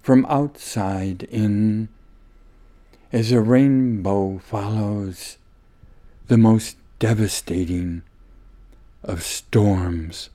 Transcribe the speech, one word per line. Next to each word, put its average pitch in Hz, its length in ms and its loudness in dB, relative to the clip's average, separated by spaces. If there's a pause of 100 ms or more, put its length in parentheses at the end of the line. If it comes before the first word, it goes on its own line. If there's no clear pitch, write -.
from 131 260 4
outside 98 960 -4
in, 107 640 0 (1200)
as 113 200 0
a 123 100 4
rainbow 110 960 2
follows 104 1000 -6 (880)
the 120 100 6
most 110 400 4 (200)
devastating 90 1040 -2 (1000)
of 85 180 -8
storms. 90 1120 -2